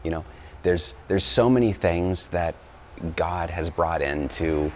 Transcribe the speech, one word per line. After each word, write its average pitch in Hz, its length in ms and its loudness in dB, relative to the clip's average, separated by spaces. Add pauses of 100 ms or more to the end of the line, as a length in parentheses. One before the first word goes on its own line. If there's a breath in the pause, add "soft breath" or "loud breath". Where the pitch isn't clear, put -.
You 80 80 -4
know, 80 140 -6 (360 loud breath)
there's, 87 320 2 (140)
there's 95 160 2
so 120 260 6
many 120 240 4
things 90 540 0
that 85 260 -4 (640)
God 85 340 -2
has 82 220 -4
brought 82 320 0
into 76 720 -2